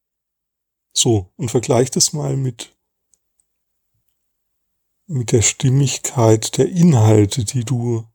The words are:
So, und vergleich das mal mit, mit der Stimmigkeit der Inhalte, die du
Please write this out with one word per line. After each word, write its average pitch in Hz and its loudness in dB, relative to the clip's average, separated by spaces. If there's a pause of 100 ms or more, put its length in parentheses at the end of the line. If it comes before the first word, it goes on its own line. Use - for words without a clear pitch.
(920)
So, 107 -2
und 135 -8
vergleich 127 0
das - -2
mal 143 -6
mit, 131 -8 (2250)
mit 127 -6
der 113 2
Stimmigkeit 127 0
der 135 0
Inhalte, 110 4
die 120 -4
du 117 -4